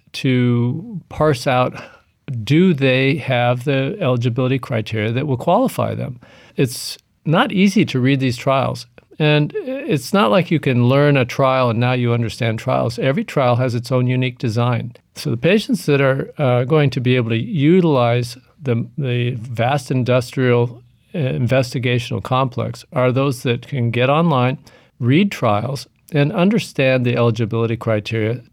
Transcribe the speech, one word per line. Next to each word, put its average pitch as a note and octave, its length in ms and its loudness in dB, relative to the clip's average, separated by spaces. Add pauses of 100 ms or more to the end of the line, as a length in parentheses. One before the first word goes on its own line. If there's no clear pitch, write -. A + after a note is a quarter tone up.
(120)
to B2+ 960 0
parse D3+ 380 0
out, B2+ 280 0 (720)
do E3 300 4
they C3+ 420 2
have B2 480 0
the C3+ 340 -2
eligibility B2+ 640 0
criteria A2 500 -4
that B2+ 160 -4
will C3+ 100 -2
qualify D3+ 600 0
them? A#2+ 240 -8 (340)
It's - 420 -4 (280)
not F#3 260 0
easy G3 360 2
to - 120 -4
read C3 220 2
these B2+ 160 0
trials. B2 500 -2 (320)
And D3+ 340 2
it's C4+ 600 -4
not G#3 180 2
like F#3+ 180 2
you D#3 120 0
can B2 280 2
learn C#3+ 280 4
a B2+ 80 2
trial C3 460 2
and A2 100 0
now B2 120 2
you B2 200 0
understand A2+ 480 -2
trials. B2+ 400 -2
Every E3 240 0
trial B2 320 0
has B2 180 -2
its B2 160 -6
own B2+ 160 0
unique B2+ 320 -2
design. A#2+ 540 -2 (240)
So - 140 -6
the A#2+ 60 -2
patients G3 500 0
that C#3+ 140 4
are, C3+ 380 0
uh, B2 260 2
going C#3+ 260 2
to C3+ 100 -4
be B2 160 2
able A2+ 140 0
to A2+ 60 0
utilize C#3 1040 2 (240)
the, B2 240 -2 (100)
the B2 360 -2
vast B2 580 -2
industrial, B2 960 0 (280)
uh, G3+ 60 -6
investigational B2+ 1040 -2
complex B2 680 -4
are B2+ 180 2
those C3 320 -2
that A#2+ 240 -4
can A#2+ 240 -2
get A#2+ 180 0
online, C#3 480 2 (440)
read D3+ 320 2
trials, A#2 560 -2 (240)
and D3 200 2
understand D#3 720 0
the A#2+ 120 0
eligibility A#2 600 0
criteria A2+ 640 -2 (120)